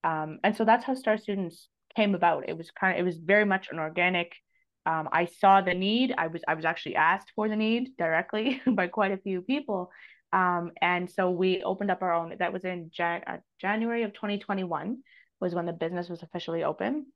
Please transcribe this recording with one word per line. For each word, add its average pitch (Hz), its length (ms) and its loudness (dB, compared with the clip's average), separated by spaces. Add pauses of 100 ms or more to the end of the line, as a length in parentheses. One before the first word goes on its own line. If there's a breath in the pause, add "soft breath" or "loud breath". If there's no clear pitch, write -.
Um, 156 400 -2
and 208 120 2
so 226 100 2
that's 240 200 6
how 262 100 -2
star 220 220 0
Students 196 500 -6 (280)
came 202 200 4
about. 170 340 2
It 165 80 -4
was 165 140 -14
kind 185 240 0
of, - 40 0
it 175 40 2
was 175 140 0
very 196 280 4
much 190 240 0
an 160 80 -8
organic, 175 560 0 (540)
um, 160 240 -2
I 175 140 2
saw 196 360 6
the 180 140 0
need. 220 420 0
I 165 100 0
was, 165 200 -6
I 156 80 0
was 160 100 -8
actually 165 300 -4
asked 170 400 2
for 214 140 -2
the 214 60 -2
need 226 420 0
directly 185 680 0
<laughs> - 40 2
by 180 200 2
quite 196 240 0
a 190 60 -4
few 185 240 -4
people. 220 500 -4 (420 loud breath)
Um, 175 380 2 (100)
and 180 300 0
so 185 180 2
we 185 320 2
opened 190 300 -2
up 180 100 -2
our 180 120 0
own, 170 260 -2
that 180 140 0
was 190 120 -6
in 175 260 -6
Jan-, 170 360 -4
uh, - 100 -8 (240)
January 226 420 0
of 208 100 -6
twenty 202 260 -4
twenty-one 190 640 -4 (360 soft breath)
was 180 140 -2
when 170 120 -2
the 170 80 -4
business 170 360 -4
was 170 140 -10
officially 170 400 -6
open. 240 420 -4 (100)